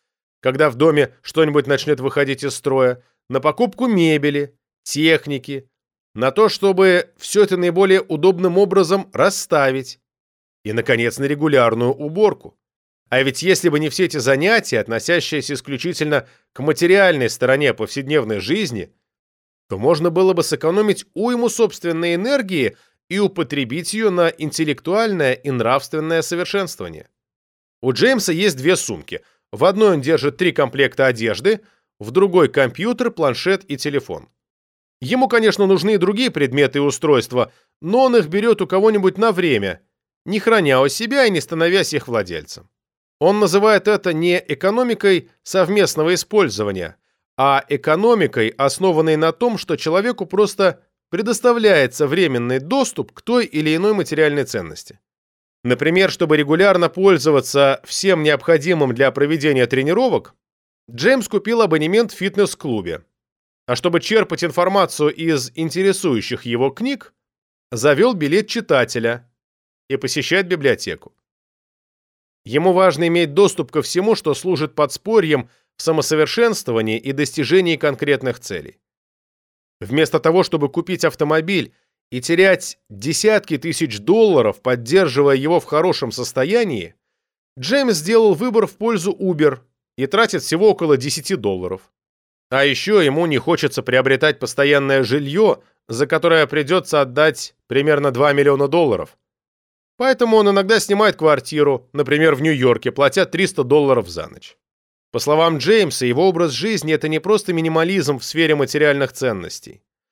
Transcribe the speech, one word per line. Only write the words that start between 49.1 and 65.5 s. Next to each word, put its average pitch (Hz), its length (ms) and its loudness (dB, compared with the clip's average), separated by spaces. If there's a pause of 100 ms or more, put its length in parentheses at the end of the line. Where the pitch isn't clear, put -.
на 160 160 2
том, 233 260 -2
что - 180 -6
человеку 190 500 -2
просто 190 560 0 (260)
предоставляется 202 1000 2
временный 131 500 0
доступ 175 540 -4
к - 100 -20
той 240 220 0
или 156 320 -2
иной 202 180 0
материальной 151 500 0
ценности. 87 540 -10 (640)
Например, 156 480 0
чтобы 156 260 0
регулярно 170 520 2
пользоваться 139 960 2
всем 180 400 0
необходимым 151 680 2
для 131 200 2
проведения 143 540 0
тренировок, 139 680 0 (560)
Джеймс 190 380 0
купил 220 340 0
абонемент 175 480 0
в - 60 -18
фитнес-клубе. 139 880 -4 (640)
А 123 100 -2
чтобы 170 240 0
черпать 208 420 -2
информацию 175 720 0
из 151 400 -4